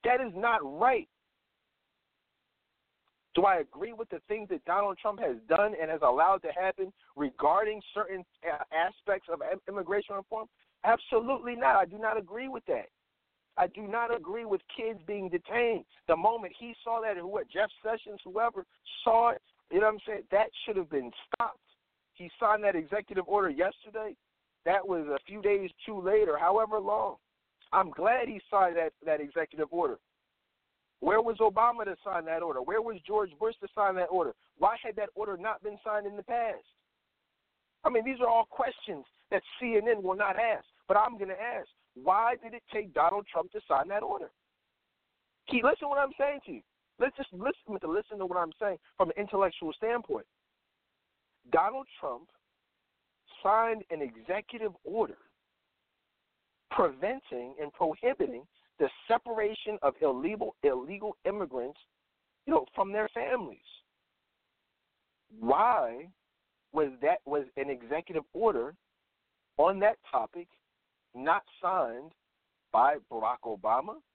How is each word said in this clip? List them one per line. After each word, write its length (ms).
That 180
is 140
not 280
right. 440
Do 80
I 140
agree 360
with 160
the 180
things 220
that 160
Donald 320
Trump 220
has 180
done 300
and 100
has 120
allowed 420
to 80
happen 420
regarding 680
certain 300
a-, 320
aspects 560
of 100
im-, 260
immigration 480
reform? 320
Absolutely 720
not. 200
I 100
do 120
not 200
agree 300
with 200
that. 200
I 100
do 140
not 340
agree 300
with 160
kids 300
being 240
detained. 540
The 80
moment 420
he 160
saw 180
that, 160
who, 100
what, 220
Jeff 200
Sessions, 400
whoever 420
saw 280
it, 100
you 80
know 80
what 60
I'm 140
saying, 240
that 160
should 120
have 120
been 220
stopped. 320
He 260
signed 240
that 120
executive 520
order 220
yesterday. 680
That 220
was 200
a 200
few 140
days 280
too 160
late 280
or 80
however 420
long. 380
I'm 160
glad 380
he 120
signed 280
that, 160
that 140
executive 520
order. 280
Where 200
was 160
Obama 460
to 200
sign 220
that 160
order? 200
Where 200
was 140
George 340
Bush 200
to 160
sign 200
that 100
order? 280
Why 240
had 140
that 200
order 200
not 260
been 220
signed 240
in 80
the 80
past? 400
I 60
mean, 160
these 160
are 80
all 160
questions 580
that 120
C 160
N 140
N 120
will 140
not 240
ask, 260
but 80
I'm 220
gonna 160
ask. 340
Why 400
did 120
it 180
take 220
Donald 340
Trump 240
to 160
sign 220
that 120
order? 300
Key, 120
listen 200
to 80
what 100
I'm 180
saying 280
to 80
you. 80
Let's 180
just 160
listen 480
to, 60
listen 320
to 60
what 120
I'm 220
saying 180
from 140
an 80
intellectual 560
standpoint. 520
Donald 340
Trump 300
signed 480
an 100
executive 680
order 320
preventing 880
and 120
prohibiting 680
the 100
separation 760
of 180
illegal, 600
illegal 520
immigrants, 520
you 60
know, 200
from 180
their 220
families. 460
Why 680
was 180
that, 220
was 180
an 140
executive 540
order 400
on 240
that 160
topic 360
not 300
signed 500
by 240
Barack 340
Obama? 520